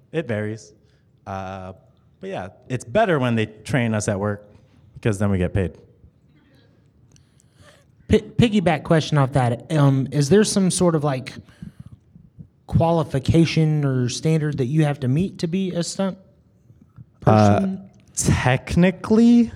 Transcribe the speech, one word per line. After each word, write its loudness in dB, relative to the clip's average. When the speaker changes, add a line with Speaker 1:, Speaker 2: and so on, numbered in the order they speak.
Speaker 1:
it -6
varies. -8
Uh, -12
but -16
yeah, -10
it's -8
better 0
when -2
they 0
train -4
us -4
at -4
work -6
because -2
then 0
we 0
get -2
paid. -4
Speaker 2:
P-, 4
piggyback 0
question 0
off 2
that. -2
Um, 2
is 0
there 6
some 0
sort 2
of, -2
like, -6
qualification 0
or 0
standard -2
that -2
you 2
have -4
to -2
meet -2
to -4
be -4
a -4
stunt -6
Speaker 1:
Uh, 6
Speaker 2:
person? -6
Speaker 1:
technically, 2